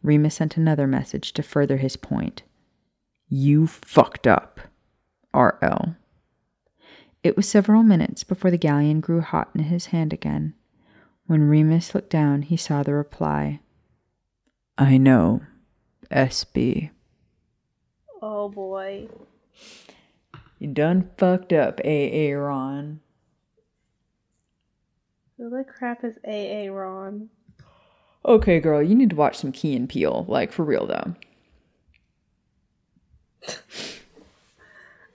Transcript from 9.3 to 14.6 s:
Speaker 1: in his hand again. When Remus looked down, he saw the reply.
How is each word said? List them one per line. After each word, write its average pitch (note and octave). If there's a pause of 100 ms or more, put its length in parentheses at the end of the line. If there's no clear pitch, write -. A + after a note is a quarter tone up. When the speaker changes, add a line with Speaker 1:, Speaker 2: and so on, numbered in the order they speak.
Speaker 1:
in D#3
his F3
hand D#3+
again. D3+ (720)
When D3+
Remus D#3
looked -
down, C#3+
he D#3+
saw C#3+
the C#3+
reply. A2 (1160)